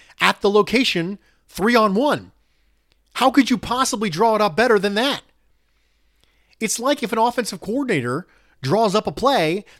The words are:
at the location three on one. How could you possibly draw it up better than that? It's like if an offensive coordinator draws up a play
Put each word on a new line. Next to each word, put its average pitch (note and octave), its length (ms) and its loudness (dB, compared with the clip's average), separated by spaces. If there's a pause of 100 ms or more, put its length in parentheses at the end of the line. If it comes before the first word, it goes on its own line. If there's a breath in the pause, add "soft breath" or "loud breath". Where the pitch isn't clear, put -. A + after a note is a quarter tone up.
(200 soft breath)
at F#3+ 200 0
the G3+ 100 2
location G3+ 720 0 (260)
three A#3 300 0
on G#3+ 180 2
one. G3+ 380 -2 (800)
How B3+ 160 2
could A#3+ 200 2
you B3 60 2
possibly A#3 540 -2
draw G#3+ 240 2
it G#3 60 0
up G3 160 0
better A3 240 4
than G3+ 140 -2
that? B3 280 -2 (1400)
It's A3 220 -4
like C#4 240 -4
if G3 80 -4
an A3+ 60 -2
offensive A3+ 420 -2
coordinator F#3 640 -4 (340 soft breath)
draws G3 360 0
up G#3+ 100 0
a F#3+ 60 -6
play G3+ 520 0 (160 soft breath)